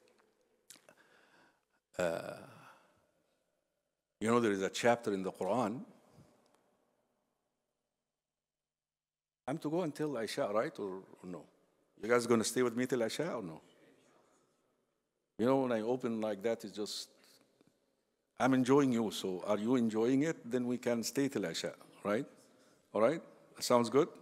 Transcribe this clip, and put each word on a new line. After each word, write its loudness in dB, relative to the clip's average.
uh, -4
you 0
know, 6
there 4
is 0
a 0
chapter 2
in -2
the -4
Quran. -2
I'm -4
to -6
go 0
until -4
Isha, -2
right? 0
Or, -6
or -18
no? -12
You -6
guys 4
gonna 4
stay 0
with 0
me 0
till 0
Isha -4
or -6
no? -12
You 0
know, 4
when 0
I 0
open -2
like -4
that, -2
it's -12
just, -8
I'm 4
enjoying 6
you, 0
so -6
are 2
you 0
enjoying 2
it? -4
Then -2
we -2
can -2
stay 0
till -2
Isha, -6
right? -2
All 0
right? 2
Sounds 4
good? 4